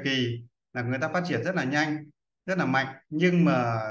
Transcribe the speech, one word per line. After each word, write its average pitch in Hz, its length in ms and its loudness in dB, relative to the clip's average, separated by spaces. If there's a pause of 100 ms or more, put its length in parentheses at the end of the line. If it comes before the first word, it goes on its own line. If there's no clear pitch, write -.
kỳ 123 380 -2 (300)
là 127 100 -4
người 123 160 -2
ta 156 100 -2
phát 180 200 -2
triển 135 160 -2
rất 185 100 -2
là 156 100 -2
nhanh, 151 400 0 (420)
rất 185 120 -2
là 147 80 0
mạnh, 131 300 0 (120)
nhưng 170 360 4
mà 120 360 2 (100)